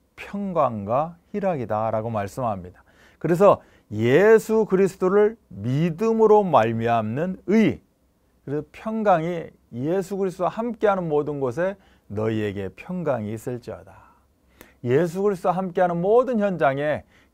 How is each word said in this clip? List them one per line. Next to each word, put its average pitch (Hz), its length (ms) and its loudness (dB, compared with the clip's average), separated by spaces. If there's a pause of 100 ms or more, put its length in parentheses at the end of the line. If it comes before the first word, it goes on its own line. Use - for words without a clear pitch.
(160)
평강과 151 1000 -4 (140)
희락이다"라고 113 760 -4
말씀합니다. 101 760 -8 (360)
그래서 170 420 4 (300)
예수 208 760 4
그리스도를 196 720 2 (100)
믿음으로 202 960 2
말미암는 117 920 0 (100)
의, 190 340 2 (640)
그래서 147 280 -6
평강이 180 760 -2 (240)
예수 180 440 -4
그리스도와 180 320 -4
함께하는 202 600 -2
모든 147 300 -2
곳에 156 360 -2 (320)
너희에게 104 680 -4
평강이 135 580 -6
있을지어다. 113 600 -12 (880)
예수 160 380 0
그리스도와 196 340 0
함께하는 180 440 -2
모든 226 400 2
현장에 151 640 0 (300)